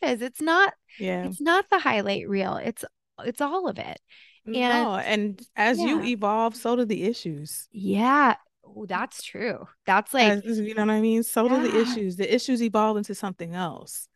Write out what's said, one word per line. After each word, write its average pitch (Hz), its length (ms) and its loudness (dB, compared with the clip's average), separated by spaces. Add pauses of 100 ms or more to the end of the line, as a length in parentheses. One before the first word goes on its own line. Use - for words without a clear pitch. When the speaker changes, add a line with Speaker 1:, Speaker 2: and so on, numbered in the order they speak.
Speaker 1:
is. 247 180 0
It's 254 200 -8
not, 339 340 4 (240)
Speaker 2:
Yeah. 180 260 -2
Speaker 1:
it's 185 160 -10
not 339 280 2
the 381 100 4
highlight 208 500 -2
reel. 196 260 -2
It's, - 300 -6 (380)
it's 240 180 -6
all 330 260 -2
of - 120 -6
it. - 200 -10 (460)
Speaker 2:
No, 226 140 -4 (360)
Speaker 1:
And - 100 -4
Speaker 2:
and 208 500 -2
as 226 240 2
you 311 220 2
Speaker 1:
yeah. 240 100 -2
Speaker 2:
evolve, 220 440 0
so 233 200 -2
do 247 100 2
the 208 180 -2
issues. 160 680 -6
Speaker 1:
Yeah. 226 640 2 (320)
Ooh, 208 220 -14
that's 196 340 -6
true. - 440 -8 (180)
That's, 202 260 2
like, 208 320 4
Speaker 2:
As, 220 160 -4
you 214 140 -4
know 220 80 0
what 214 80 4
I 214 100 4
mean? 226 220 4
So 226 260 2
do 262 140 4
the 247 80 2
Speaker 1:
Yeah. 226 140 4
Speaker 2:
issues. 214 340 -2
The 196 160 0
issues 240 300 0
evolve 214 340 2
into 208 160 -6
something 180 400 -8
else. - 640 -8